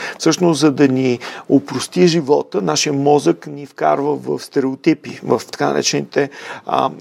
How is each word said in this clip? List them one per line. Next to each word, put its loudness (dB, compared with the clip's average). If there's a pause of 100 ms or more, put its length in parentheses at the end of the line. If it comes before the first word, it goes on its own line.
(200)
Всъщност, 2
за 4
да 4
ни 0 (300)
опрости 2
живота, 0
нашия -2
мозък 2
ни -14
вкарва 0
в -6
стереотипи, -2
в 0 (100)
така -2
наречените, -2 (360)
а, 0 (120)